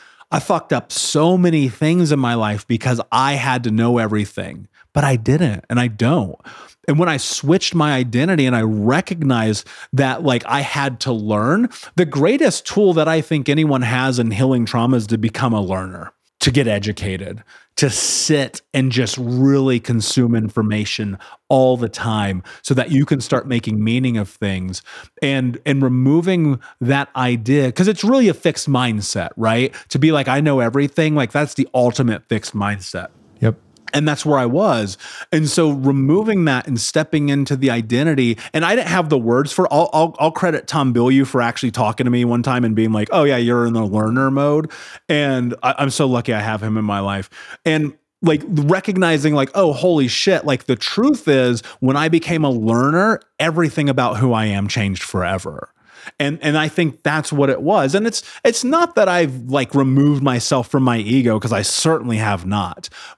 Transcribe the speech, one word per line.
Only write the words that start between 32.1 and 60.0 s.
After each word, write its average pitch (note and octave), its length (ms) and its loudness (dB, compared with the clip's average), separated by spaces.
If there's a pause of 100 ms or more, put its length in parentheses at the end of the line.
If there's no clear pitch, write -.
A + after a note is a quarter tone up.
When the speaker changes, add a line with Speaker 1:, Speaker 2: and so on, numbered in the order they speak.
Speaker 1:
fixed - 260 -4
mindset. G2 540 -6 (320)
Speaker 2:
Yep. A2+ 160 2 (360)
Speaker 1:
And D3 140 0
that's D3 180 -2
where D3 140 2
I B2+ 80 0
was. A#2+ 500 0 (360)
And D#3 180 2
so D#3+ 220 2
removing C#3+ 720 2
that C3 240 0
and A#2+ 120 -2
stepping D3+ 480 0
into C#3 280 0
the C3 160 0
identity, A#2+ 680 0 (140)
and D#3 120 0
I G3 120 0
didn't B3 100 -2
have F3 220 -2
the D3 100 2
words A#2+ 320 0
for, F#3 220 2
I'll, D#3 200 2
I'll, D#3+ 280 2
I'll D#3 100 2
credit E3 380 -2
Tom C3+ 260 2
Bilyeu C3 320 4
for B2+ 160 0
actually A#2 300 -2
talking A2 320 -2
to B2 60 2
me B2 140 2
one A#2+ 200 0
time B2 200 0
and A2 120 0
being A2+ 160 2
like, G#2+ 180 0
"Oh E3 140 2
yeah, C#3 120 2
you're A#2+ 300 2
in A#2 60 -2
the A2+ 120 0
learner A2 460 0
mode." D3 400 0 (380)
And C3+ 560 0
I, C3 140 0
I'm C#3 120 0
so C#3+ 160 0
lucky B2 260 0
I G#2+ 80 -2
have G#2+ 220 -4
him A2 140 -2
in A2 80 -2
my G2+ 160 -2
life. G2 300 -6 (340)
And, D#3 300 0 (280)
like, D#3 240 2
recognizing, E3 880 2
like, C3+ 220 0
"Oh, F3+ 160 4
holy D3+ 340 2
shit," - 380 0
like, C#3 220 -2
the B2+ 100 2
truth B3 500 0
is, B2+ 380 2 (160)
when C3 160 2
I D#3 120 0
became D#3+ 360 0
a C#3 60 2
learner, C3 680 2 (220)
everything D#3+ 480 0
about B2 300 0
who B2+ 140 2
I A2 120 0
am G2+ 240 -2
changed G2+ 340 -4
forever. F2+ 720 -6 (460)
And, D#3+ 220 -2
and D3+ 160 0
I D#3 120 0
think D#3 340 -2
that's D3+ 280 -2
what C#3+ 200 2
it G#2 100 -2
was. D3+ 340 2
And G#3 120 0
it's, A3+ 160 -4 (200)
it's A#3 220 0
not E4 300 0
that G3+ 120 4
I've, C#3 440 0
like, C3+ 240 0
removed C#3 480 4